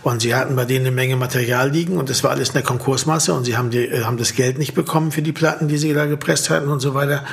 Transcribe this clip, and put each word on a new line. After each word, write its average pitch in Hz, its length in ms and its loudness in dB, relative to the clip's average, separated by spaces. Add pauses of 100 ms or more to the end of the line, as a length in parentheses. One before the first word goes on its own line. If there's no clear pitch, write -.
Und 120 180 0
sie 117 140 0
hatten 131 200 0
bei 127 100 0
denen 131 220 0
eine 127 80 0
Menge 131 200 0
Material 123 540 0
liegen 170 280 0
und 139 120 -2
es 127 140 -2
war 131 80 4
alles 135 180 0
in - 60 -12
der 135 80 0
Konkursmasse 139 680 0
und 127 120 0
sie 120 120 0
haben 123 120 0
die, 120 160 0
äh, 123 180 -2
haben 120 140 -2
das 113 160 -2
Geld 127 240 0
nicht 147 180 -2
bekommen 160 360 0
für 151 100 -2
die 156 100 0
Platten, 156 360 0
die 147 100 2
sie 151 160 2
da 147 120 2
gepresst 147 440 0
hatten 160 200 2
und 143 100 0
so 135 140 0
weiter 139 400 0